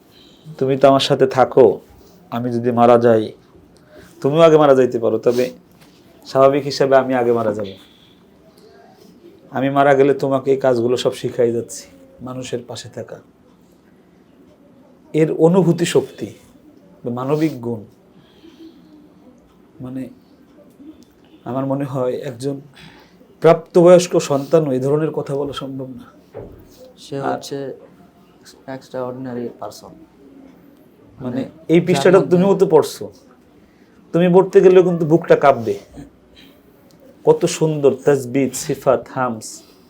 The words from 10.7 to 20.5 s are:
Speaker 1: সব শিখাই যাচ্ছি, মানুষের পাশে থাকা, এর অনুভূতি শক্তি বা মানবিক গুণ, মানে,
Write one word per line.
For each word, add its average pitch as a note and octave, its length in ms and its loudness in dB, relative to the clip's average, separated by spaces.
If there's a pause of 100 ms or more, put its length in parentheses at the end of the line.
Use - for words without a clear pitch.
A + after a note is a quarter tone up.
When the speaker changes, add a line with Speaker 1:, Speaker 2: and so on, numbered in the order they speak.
Speaker 1:
সব B2 180 -2
শিখাই A#2+ 380 -4
যাচ্ছি, - 340 -10 (340)
মানুষের B2+ 380 -12 (100)
পাশে A#2 200 -16
থাকা, - 320 -16 (1900)
এর D#3 260 0
অনুভূতি E3+ 460 2
শক্তি A#2+ 500 -4 (680)
বা A#2+ 60 -8
মানবিক C3+ 500 -4
গুণ, A#2 240 -10 (2000)
মানে, B2+ 280 -12 (1400)